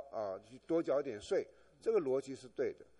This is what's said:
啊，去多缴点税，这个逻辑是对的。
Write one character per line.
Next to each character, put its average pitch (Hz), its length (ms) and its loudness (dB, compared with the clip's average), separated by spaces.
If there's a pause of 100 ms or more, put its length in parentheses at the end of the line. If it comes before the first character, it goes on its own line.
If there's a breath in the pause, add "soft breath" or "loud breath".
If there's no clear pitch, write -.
(120)
啊， 101 340 -4
去 127 220 -20
多 165 160 4
缴 147 180 2
点 123 180 -4
税， 175 280 0 (340 soft breath)
这 226 100 0
个 220 80 6
逻 135 220 2
辑 135 140 -10
是 127 140 -18
对 117 240 0
的。 - 120 -16 (140)